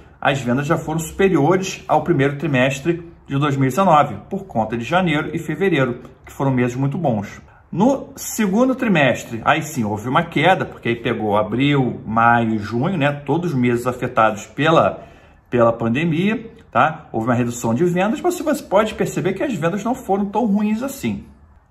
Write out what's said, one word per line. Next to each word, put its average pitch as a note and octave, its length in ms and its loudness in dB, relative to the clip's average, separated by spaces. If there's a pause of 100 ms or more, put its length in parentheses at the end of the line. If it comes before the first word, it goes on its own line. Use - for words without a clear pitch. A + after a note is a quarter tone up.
(200)
as C#3 220 -2
vendas B2 240 0
já D#3+ 120 2
foram D3+ 220 -4
superiores F3+ 880 0
ao D3+ 160 2
primeiro C#3+ 340 0
trimestre C#3+ 720 -2 (160)
de C#3 100 -4
dois C#3 200 0
mil C3+ 80 2
e C3 40 2
dezenove, D3+ 460 4 (140)
por - 160 -8
conta A2+ 300 -4
de A#2 80 -4
janeiro D#3 500 0
e D#3+ 40 -4
fevereiro, D3 640 0 (240)
que - 60 -20
foram C#3 200 -2
meses B2 240 0
muito C#3 220 -2
bons. A#2 440 -2 (300)
No B3+ 460 0
segundo A3+ 580 0
trimestre, C#3+ 720 0
aí D#3 160 2
sim, B2 240 -4
houve G#2 240 -4
uma D#3+ 140 2
queda, D#3 420 2
porque - 240 -8
aí A#2 60 2
pegou G#2+ 420 -2
abril, A#2+ 680 0
maio A2+ 480 4
e A2 40 -2
junho, A#2+ 400 -2
né, C#3+ 140 2 (140)
todos E3 280 -2
os C3+ 40 0
meses B2 300 2
afetados A2+ 580 0
pela, C#3 600 2 (440)
pela A#2 220 4
pandemia, D#3+ 800 -2 (180)
tá? C#3+ 440 0
Houve A2+ 140 -2
uma B2 60 2
redução A#2+ 400 -2
de D3+ 120 2
vendas, F#3+ 340 0
mas F4+ 180 -2
você D4+ 240 -2
pode - 320 2
perceber E3+ 380 -2
que A#3+ 100 -4
as D4+ 120 -2
vendas F3+ 320 -4
não A#3+ 100 -2
foram G3+ 300 -2
tão G#3+ 200 -2
ruins G#3+ 380 0
assim. B2 400 -6 (480)